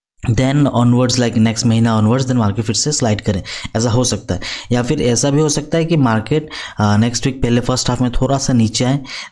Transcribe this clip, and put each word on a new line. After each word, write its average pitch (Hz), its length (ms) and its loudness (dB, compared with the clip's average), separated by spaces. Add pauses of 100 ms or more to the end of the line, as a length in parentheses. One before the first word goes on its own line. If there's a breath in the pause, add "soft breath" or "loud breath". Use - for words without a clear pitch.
(320)
then 135 360 2
onwards, 120 520 2
like 117 180 0
नेक्स्ट 113 280 2
महीना 113 360 4
onwards, 113 200 4
then 127 140 -2
मार्केट 107 300 0
फिर 113 100 -2
से - 160 -2
स्लाइड 110 300 0
करे, 95 220 -2 (320 loud breath)
ऐसा 117 140 0
हो 123 140 2
सकता 98 320 -4
है। 95 60 -6 (300 loud breath)
या 123 120 0
फिर 147 180 -2
ऐसा 123 280 0
भी 147 120 2
हो 151 80 2
सकता 147 280 -2
है 165 80 0
कि 160 120 0
मार्केट, 131 520 0 (300 loud breath)
अ, 104 180 2
नेक्स्ट 120 280 0
वीक 131 180 -2
पहले 120 180 2
फर्स्ट 127 280 -2
हाफ 123 120 -2
में 123 100 0
थोड़ा 131 260 0
सा 135 160 -2
नीचे 113 320 2
आए, 139 140 0 (320 loud breath)